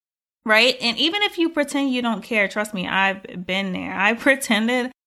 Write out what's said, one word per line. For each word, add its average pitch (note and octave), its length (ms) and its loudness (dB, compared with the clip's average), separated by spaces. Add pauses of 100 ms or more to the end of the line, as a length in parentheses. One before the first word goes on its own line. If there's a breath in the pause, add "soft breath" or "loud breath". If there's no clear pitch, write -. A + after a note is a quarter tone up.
(460)
right? A3+ 360 4
And A3+ 160 0
even E4+ 260 0
if G4+ 140 -2
you E4 120 2
pretend C#4+ 440 0
you B3 80 0
don't A3+ 220 -2
care, G#3 260 0
trust G#3 240 -4
me, F3+ 140 -4
I've F#3+ 580 -2
been F#3+ 260 -2
there. F#3 240 -6
I G3+ 200 2
pretended B3 760 2 (160)